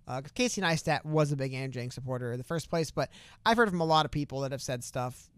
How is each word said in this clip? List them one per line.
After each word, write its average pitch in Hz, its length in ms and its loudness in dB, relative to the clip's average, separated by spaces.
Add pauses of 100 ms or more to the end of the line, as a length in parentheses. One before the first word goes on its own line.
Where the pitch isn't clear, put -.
uh, 131 160 -6
'cause - 120 -16
Casey 240 280 0
Neistat 160 440 0
was 151 260 2
a 147 60 0
big 135 160 -4
Andrew 131 280 -6
Yang 123 100 -6
supporter 127 420 -6
in 123 40 -4
the 127 60 -10
first - 260 -6
place, 165 220 0
but 139 180 -2 (360)
I've 226 100 6
heard 226 140 6
from 175 100 0
a 165 60 4
lot 156 200 6
of 147 60 -6
people 139 300 -4
that 135 100 -4
have 135 100 -6
said 123 220 -6
stuff - 540 -8